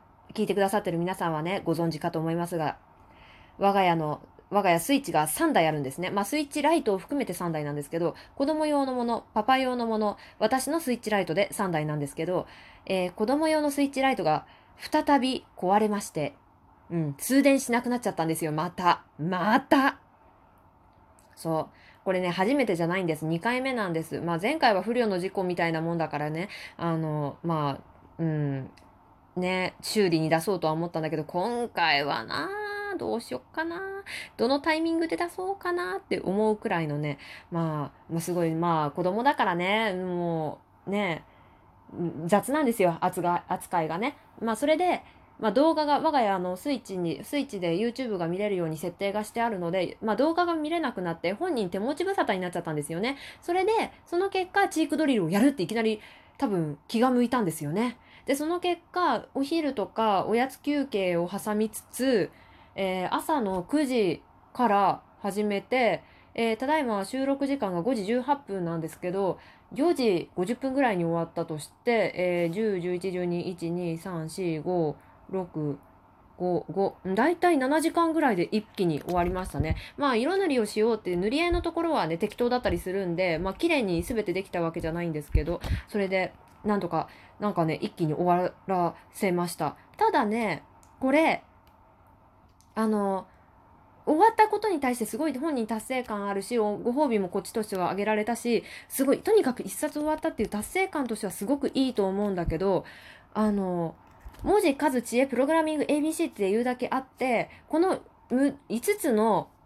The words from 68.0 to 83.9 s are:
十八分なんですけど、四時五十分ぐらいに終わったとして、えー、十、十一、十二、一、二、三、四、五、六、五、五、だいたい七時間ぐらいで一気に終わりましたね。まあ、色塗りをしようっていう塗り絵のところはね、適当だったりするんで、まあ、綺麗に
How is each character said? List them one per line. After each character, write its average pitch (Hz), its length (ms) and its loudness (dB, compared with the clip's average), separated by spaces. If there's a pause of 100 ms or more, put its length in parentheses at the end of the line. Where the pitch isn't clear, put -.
十 240 160 0
八 285 160 0 (100)
分 190 180 -4
な 170 120 -2
ん 160 40 -4
で 160 60 -6
す - 120 -14
け 180 120 -4
ど、 190 280 0 (360)
四 320 180 2
時 220 420 2
五 180 100 0
十 233 100 -2
分 262 180 -4
ぐ 277 80 2
ら 240 120 4
い 180 40 0
に 170 60 0
終 165 100 0
わ 165 100 0
っ 165 100 -8
た 165 120 -4
と 156 140 -8
し - 120 -14 (120)
て、 226 320 2
え 175 340 0
ー、 165 40 -4
十、 208 260 0
十 180 160 -2
一、 185 160 -4
十 180 140 -2
二、 175 240 -2
一、 170 200 -6
二、 170 280 -4
三、 165 320 -8
四、 165 300 -4
五、 170 360 0 (340)
六、 165 480 -4 (600)
五、 180 340 -2
五、 190 240 0 (100)
だ 208 240 2
い 349 60 2
た 349 160 2
い 311 60 4
七 277 240 2
時 320 100 0
間 330 220 2
ぐ 320 80 2
ら 269 100 4
い 196 40 2
で 175 160 2
一 214 140 0 (100)
気 196 100 0
に 156 160 0
終 175 120 -4
わ 175 100 2
り 175 60 0
ま 185 160 -4
し - 40 -10
た - 100 -4
ね。 160 160 0 (220)
ま 277 140 2
あ、 240 40 2
色 294 220 2
塗 392 100 2
り 262 120 2
を 214 60 2
し 214 140 -4
よ 226 140 4
う - 20 2
っ - 40 -2
て 180 120 -6
い - 20 0
う 175 40 0
塗 190 120 0
り 277 100 2
絵 349 120 2
の 339 100 2
と 330 120 -4
こ 330 100 -2
ろ 330 80 0
は 208 160 2
ね、 165 100 -2
適 208 180 -2
当 240 140 0
だ 247 80 2
っ 240 40 -2
た 220 80 -2
り 175 100 0
す 185 120 -6
る 196 140 -2
ん 170 100 -2
で、 175 220 2
ま 190 140 -2
あ、 - 20 -10
綺 339 160 0
麗 294 140 2
に 170 180 0